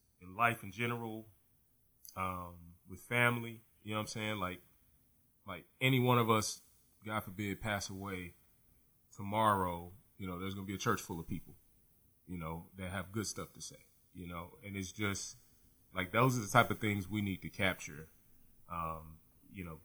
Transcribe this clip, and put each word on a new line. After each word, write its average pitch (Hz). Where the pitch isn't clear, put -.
in 90
life 117
in 98
general, 113
um, 90
with 95
family, 120
you 104
know 107
what 107
I'm 107
saying? 107
Like, 90
like, 87
any 131
one 123
of 113
us, 107
God 107
forbid, 98
pass 104
away 95
tomorrow, 98
you 95
know, 90
there's 95
gonna 98
be 101
a 92
church 104
full 85
of -
people, -
you 90
know, 82
that 92
have 95
good 107
stuff -
to 82
say, -
you 87
know, 87
and 98
it's 95
just, 101
like, 90
those 123
are 117
the 104
type 113
of 95
things 104
we 104
need 95
to 80
capture, 85
um, 80
you 95
know, 82